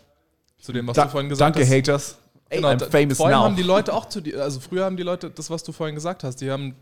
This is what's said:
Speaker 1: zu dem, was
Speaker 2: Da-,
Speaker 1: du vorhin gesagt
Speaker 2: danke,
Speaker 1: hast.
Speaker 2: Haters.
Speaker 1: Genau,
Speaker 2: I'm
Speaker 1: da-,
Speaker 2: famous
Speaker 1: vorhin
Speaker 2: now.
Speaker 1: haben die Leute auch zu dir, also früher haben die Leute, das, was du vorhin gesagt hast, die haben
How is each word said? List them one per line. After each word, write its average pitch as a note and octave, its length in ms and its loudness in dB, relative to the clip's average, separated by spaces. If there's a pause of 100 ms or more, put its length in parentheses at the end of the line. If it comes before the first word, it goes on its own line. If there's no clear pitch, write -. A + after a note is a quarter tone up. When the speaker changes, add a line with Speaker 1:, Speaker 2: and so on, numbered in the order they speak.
(580)
Speaker 1:
zu - 140 -16
dem, A#2+ 160 -4
was A#2 80 -2
Speaker 2:
Da-, D3 100 4
Speaker 1:
du C3 40 -6
vorhin C#3+ 200 -4
gesagt D3 260 4
Speaker 2:
danke, C#3 120 4
Speaker 1:
hast. C3+ 80 6
Speaker 2:
Haters. C#3 420 0 (320)
Speaker 1:
Genau, D3+ 200 0
Speaker 2:
I'm C3 80 4
Speaker 1:
da-, - 120 -4
Speaker 2:
famous D3 280 4
Speaker 1:
vorhin D#3 200 6
Speaker 2:
now. A#2+ 60 6
Speaker 1:
haben G3 120 4
die F3+ 80 0
Leute F#3+ 300 2
auch A3+ 140 -2
zu G3+ 140 -10
dir, C#3+ 200 -8
also C#3 180 -4
früher F#3 260 -4
haben F#3+ 120 -4
die F#3 60 -6
Leute, F3 260 -6
das, D3 200 -14
was E3 140 -8
du E3 80 -14
vorhin D#3 240 -6
gesagt E3+ 280 -8
hast, C3 140 -6
die C3+ 120 -6
haben C3+ 320 -6